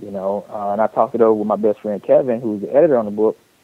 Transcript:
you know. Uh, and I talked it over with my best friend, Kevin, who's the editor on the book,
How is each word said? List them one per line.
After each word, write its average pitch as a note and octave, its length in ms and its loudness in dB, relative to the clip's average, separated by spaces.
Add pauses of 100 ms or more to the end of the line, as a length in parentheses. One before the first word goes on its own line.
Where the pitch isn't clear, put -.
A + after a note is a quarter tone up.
you G#2 100 -14
know. G2 380 -6
Uh, G2+ 220 -6
and G#2 100 -2
I G#2+ 60 2
talked A#2 280 -2
it A#2 60 2
over A2+ 120 6
with G#2 140 -2
my G#2+ 80 0
best G#2 240 0
friend, G#2 240 -6
Kevin, C3 380 0
who's G#2+ 200 -4
the E2+ 140 -8
editor D3 220 4
on A2+ 80 0
the G#2 60 -6
book, A2 260 0 (260)